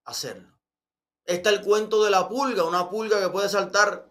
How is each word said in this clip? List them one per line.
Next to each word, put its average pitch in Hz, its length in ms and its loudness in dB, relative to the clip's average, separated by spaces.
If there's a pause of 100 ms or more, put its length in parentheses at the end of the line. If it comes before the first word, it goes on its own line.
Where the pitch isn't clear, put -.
hacerlo. - 540 -12 (680)
Está 180 260 0
el 202 100 2
cuento 214 420 2
de 208 80 4
la 185 160 4
pulga, 233 380 -2
una 175 240 0
pulga 208 320 -2
que 185 80 0
puede 196 220 -2
saltar 202 600 0